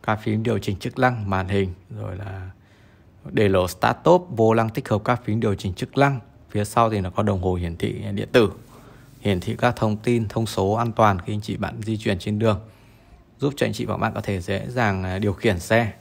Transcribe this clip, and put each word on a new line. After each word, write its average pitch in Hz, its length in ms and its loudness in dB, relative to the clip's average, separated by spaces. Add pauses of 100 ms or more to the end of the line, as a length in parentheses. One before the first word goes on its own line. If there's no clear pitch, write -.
Các 107 120 0
phím 110 280 0
điều 110 160 0
chỉnh 98 160 -2
chức - 240 -8
năng, 120 300 2
màn 92 180 0
hình, 95 260 0 (280)
rồi 98 140 -8
là 95 340 -10 (800)
để 104 180 4
lỗ 92 180 4
start 117 340 0
stop, 180 280 6
vô 113 240 4
lăng 113 160 2
tích - 200 -8
hợp 104 160 2
các 123 180 0
phím 110 160 -2
điều 107 160 0
chỉnh 95 180 -6
chức - 240 -6
năng. 135 220 4 (300)
Phía 104 160 -2
sau 117 240 2
thì 104 120 0
nó 92 80 -4
có 110 140 -2
đồng 101 180 0
hồ 92 120 0
hiển 87 220 -4
thị - 280 -4 (100)
điện 107 180 -6
tử, 110 200 6 (680)
hiển 98 200 0
thị 110 200 -6
các 120 160 2
thông 107 220 0
tin, 117 300 0
thông 113 180 -2
số 101 280 0
an 117 180 -2
toàn 104 280 4
khi 110 140 -6
anh 104 80 -4
chị - 160 -6
bạn 117 240 -6
di 110 160 -4
chuyển 104 220 -2
trên 104 200 -2
đường, 110 200 2 (800)
giúp 139 180 0
cho - 80 2
anh 107 80 -2
chị 107 120 -4
và 104 120 -2
bạn 110 180 -2
có 101 60 -4
thể 98 200 -4
dễ 98 280 -4
dàng, 104 340 0
à, 92 160 -4
điều 101 140 0
khiển 101 260 0
xe 113 420 2